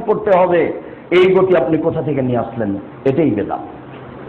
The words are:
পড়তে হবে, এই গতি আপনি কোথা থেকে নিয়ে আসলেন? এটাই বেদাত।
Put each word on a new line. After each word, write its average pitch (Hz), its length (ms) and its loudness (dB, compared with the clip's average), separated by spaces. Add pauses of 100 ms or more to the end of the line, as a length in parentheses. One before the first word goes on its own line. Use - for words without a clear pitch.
পড়তে 202 340 2
হবে, 175 340 2 (380)
এই 185 240 6
গতি 180 220 4
আপনি 156 200 0
কোথা 156 240 -2
থেকে 135 200 -2
নিয়ে 123 180 0
আসলেন? 110 360 -4 (300)
এটাই 135 260 2
বেদাত। 95 280 -4 (680)